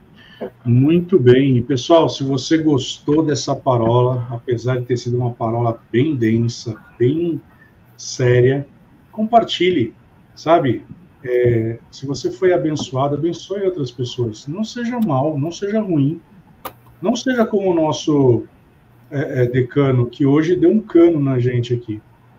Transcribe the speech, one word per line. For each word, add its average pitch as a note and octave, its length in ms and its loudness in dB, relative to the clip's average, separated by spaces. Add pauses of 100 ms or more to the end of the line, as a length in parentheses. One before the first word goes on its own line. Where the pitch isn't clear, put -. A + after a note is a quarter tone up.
(640)
Muito D3+ 560 2
bem. B2+ 380 6
E, A#2 40 2
pessoal, C#3+ 460 2
se - 160 -6
você C#3 340 0
gostou D3+ 680 0
dessa C#3+ 280 -2
parola, A#2+ 800 0
apesar B2 460 -4
de B2 80 -6
ter B2 100 -2
sido A#2+ 220 -4
uma B2 140 -2
parola A#2 500 -4 (100)
bem C#3+ 240 0
densa, A2+ 680 -2 (160)
bem D#3 440 0 (560)
séria, B2+ 680 2 (460)
compartilhe, F3+ 840 0 (400)
sabe? D3 520 0 (360)
É, A#2+ 560 0 (140)
se - 140 -14
você C#3 260 -4
foi F#3 220 0
abençoado, C#3+ 640 -2
abençoe F3 480 -6
outras D#3+ 280 -4
pessoas. A#2+ 560 -6
Não F#3+ 160 -6
seja A#3+ 340 -6
mal, D#3 400 -2
não D#3 140 -4
seja G3+ 300 -4
ruim. D#3 400 -2 (800)
Não G#3+ 140 -2
seja A#3+ 300 -2
como G3 260 0
o - 20 0
nosso, C#3+ 720 0 (680)
é, C3+ 340 -4
é, - 20 4
decano, B2+ 600 0
que C#3 200 -2
hoje D#3 300 2
deu E3 140 4
um G#3+ 120 2
cano E4+ 380 4
na C3+ 200 0
gente A#2+ 340 -2
aqui. A2 280 -6 (380)